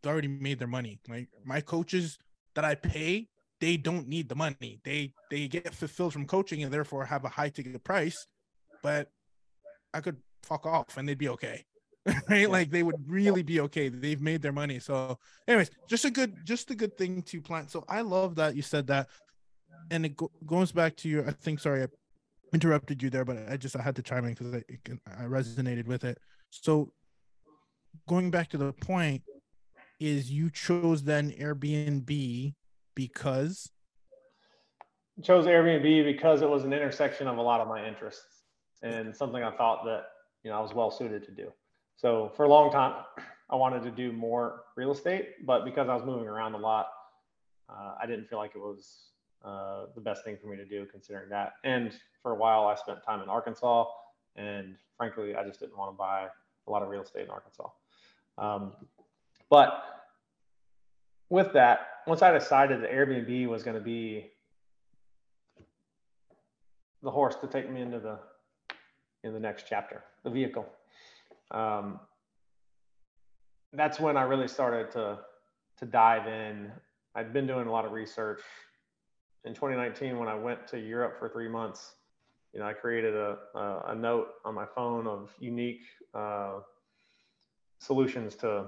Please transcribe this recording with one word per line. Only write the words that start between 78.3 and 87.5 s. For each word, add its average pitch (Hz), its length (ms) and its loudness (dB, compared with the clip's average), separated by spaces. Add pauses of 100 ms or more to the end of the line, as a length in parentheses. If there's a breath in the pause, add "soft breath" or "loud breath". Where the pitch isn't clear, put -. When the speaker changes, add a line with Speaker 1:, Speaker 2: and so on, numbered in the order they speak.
Speaker 2:
In 117 100 -12
twenty 135 220 -4
nineteen, 123 420 -6
when 117 100 -6
I 107 60 -6
went 117 340 -6
to 127 120 -10
Europe 113 380 -4
for 113 100 -8
three 117 200 -8
months, 113 460 -10 (580)
you - 80 -10
know, 104 60 -6
I 107 60 -4
created 113 420 -2
a, 104 240 -4 (160)
a, 101 340 -6
a 107 60 -6
note 117 340 0 (160)
on 110 100 -6
my 101 120 -8
phone 120 400 -4
of 104 320 -8
unique, 120 440 -6 (320)
uh, 104 460 -6 (1200)